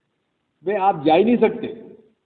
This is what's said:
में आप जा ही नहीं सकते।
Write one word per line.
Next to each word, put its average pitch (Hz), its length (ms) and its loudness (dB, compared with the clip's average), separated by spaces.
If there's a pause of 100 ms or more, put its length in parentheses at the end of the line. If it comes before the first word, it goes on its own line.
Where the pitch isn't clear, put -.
(680)
में 208 100 -4
आप 175 280 -2
जा 156 100 4
ही 185 80 4
नहीं 233 140 2
सकते। - 460 -2 (420)